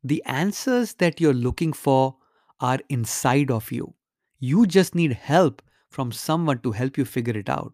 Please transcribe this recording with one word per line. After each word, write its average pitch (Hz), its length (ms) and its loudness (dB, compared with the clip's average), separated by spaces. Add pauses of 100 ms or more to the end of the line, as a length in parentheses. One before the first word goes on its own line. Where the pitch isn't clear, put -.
The 143 220 -2
answers 202 680 -2
that 170 260 0
you're 156 140 4
looking 123 400 -2
for 131 420 0 (460)
are 131 260 0
inside 131 640 0
of 113 220 -2
you. - 240 -10 (440)
You 160 280 4
just 180 260 2
need 165 200 2
help 151 500 2 (260)
from 123 220 -6
someone 156 480 -2
to 123 120 -2
help 135 260 -4
you 135 80 0
figure 117 320 -4
it 104 120 -8
out. - 240 -6